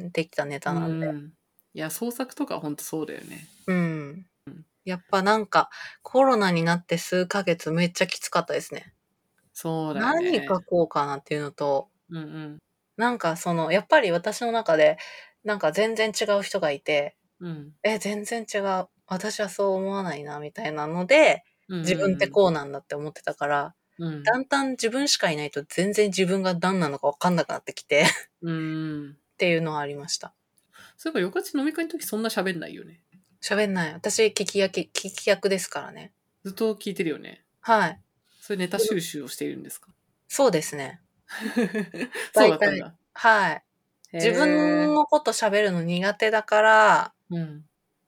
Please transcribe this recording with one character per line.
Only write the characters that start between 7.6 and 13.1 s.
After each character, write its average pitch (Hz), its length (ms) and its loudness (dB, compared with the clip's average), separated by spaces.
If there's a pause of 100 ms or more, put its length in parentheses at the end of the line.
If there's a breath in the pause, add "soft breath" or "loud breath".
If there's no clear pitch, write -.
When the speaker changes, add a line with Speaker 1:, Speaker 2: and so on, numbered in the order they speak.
Speaker 1:
め 175 160 2
っ 175 40 -2
ち 190 120 0
ゃ 185 40 -4
き - 120 -8
つ - 100 -10
か 180 100 0
っ 170 60 0
た 151 80 -4
で 143 80 -2
す - 120 -14
ね。 - 200 -14 (580)
Speaker 2:
そ 160 400 -4
う - 40 -4
だ 139 40 -4
よ 302 220 0
ね。 349 180 2
Speaker 1:
何 - 80 -10
書 185 140 0
こ 175 220 2
う 160 40 -2
か 147 180 0
な 143 120 -4
っ 139 60 -12
て 151 120 -4
い 151 40 -2
う - 20 -4
の 143 100 -6
と、 139 380 0 (200)
Speaker 2:
う 170 40 -16
ん 165 40 -8
う - 40 -8
ん。 151 360 -12 (380)
Speaker 1:
な 233 140 0
ん 240 80 -4